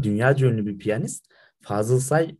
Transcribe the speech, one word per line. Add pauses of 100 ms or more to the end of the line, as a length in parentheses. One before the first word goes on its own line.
dünyaca
ünlü
bir
piyanist. (360)
Fazıl
Say